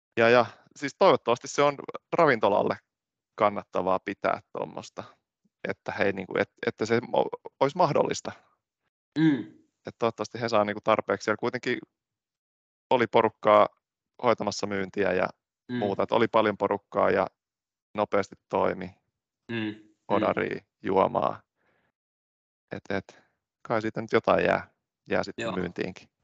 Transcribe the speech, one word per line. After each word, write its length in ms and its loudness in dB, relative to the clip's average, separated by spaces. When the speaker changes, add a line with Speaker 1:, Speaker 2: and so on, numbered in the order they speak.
Speaker 1:
ja, 120 4
ja 180 6
siis 220 -8
toivottavasti 500 2
se 140 0
on 160 2
ravintolalle 640 2
kannattavaa 640 0
pitää 420 -4
tuommoista, 520 -12
että 240 -8
hei, 200 0
niinku, 260 -8
et, 120 -2
että 200 -4
se 140 0
o-, 380 -2
olisi 160 0
mahdollista. 560 0
Speaker 2:
Mm. 200 2
Speaker 1:
Et 120 -14
toivottavasti 420 -4
he 80 -4
saa 160 2
niinku 200 -6
tarpeeksi. 400 0
Siellä 160 0
kuitenkin 380 -4
oli 160 2
porukkaa 640 4
hoitamassa 440 0
myyntiä 460 -2
ja 160 0
Speaker 2:
Mm. 80 -8
Speaker 1:
muuta, 260 -2
et 100 -4
oli 160 2
paljon 300 2
porukkaa 520 -2
ja 160 2
nopeasti 400 -2
toimi. 460 -4
Speaker 2:
Mm. 80 -6
Mm. 180 -6
Speaker 1:
Odaria, 520 -2
juomaa. 600 0
Et, 180 -10
et, 280 -8
kai 200 -4
siitä 180 -6
nyt 120 -8
jotain 320 2
jää, 260 0
jää 120 0
sitten 200 -10
Speaker 2:
Joo. 140 -6
Speaker 1:
myyntiinkin. 520 -8